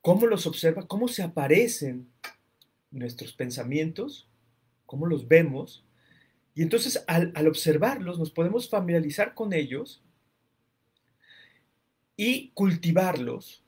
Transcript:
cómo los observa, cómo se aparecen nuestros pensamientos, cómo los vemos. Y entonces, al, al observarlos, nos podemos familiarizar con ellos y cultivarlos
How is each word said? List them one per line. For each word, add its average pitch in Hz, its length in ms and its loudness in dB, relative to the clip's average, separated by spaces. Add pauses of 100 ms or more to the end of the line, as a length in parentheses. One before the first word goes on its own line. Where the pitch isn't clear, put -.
cómo 202 240 4
los 214 200 2
observa, 165 420 -2
cómo 220 200 -4
se 208 160 -4
aparecen 147 840 0 (800)
nuestros 123 420 -10
pensamientos, 143 960 -6 (580)
cómo 143 200 -8
los 147 220 -2
vemos. 160 580 4 (680)
Y 156 80 -4
entonces, 233 460 0
al, 170 260 2
al 156 140 2
observarlos, 175 720 0
nos 156 120 -4
podemos 202 380 -2
familiarizar 170 680 0
con 208 180 -6
ellos 143 500 -6 (2250)
y 247 320 -2
cultivarlos 170 1200 0